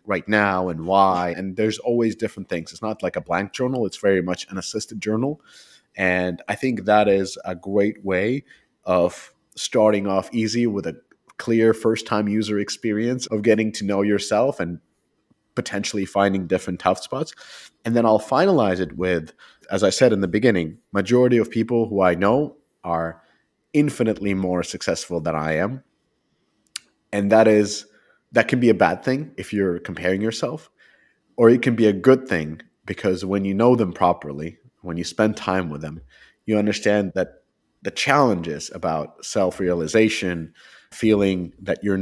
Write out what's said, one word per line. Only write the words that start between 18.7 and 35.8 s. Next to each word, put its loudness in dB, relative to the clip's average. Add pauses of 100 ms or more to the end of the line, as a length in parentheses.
it -6
with, -2 (360)
as 0
I 4
said 4
in 0
the 0
beginning, 2 (160)
majority 4
of 0
people -2
who 0
I 4
know 2 (300)
are -4 (520)
infinitely 0
more -2
successful -6
than -4
I -2
am. -4 (1300)
And -2
that 6
is 2 (500)
that 2
can 0
be 4
a 4 (140)
bad -4
thing -4
if -12
you're -2
comparing -4
yourself, -6 (680)
or 8
it 6
can 0
be 4
a 4 (160)
good 4
thing -4 (240)
because -4
when -2
you -2
know 6
them 0
properly, -2 (240)
when -8
you -6
spend 0
time -4
with -10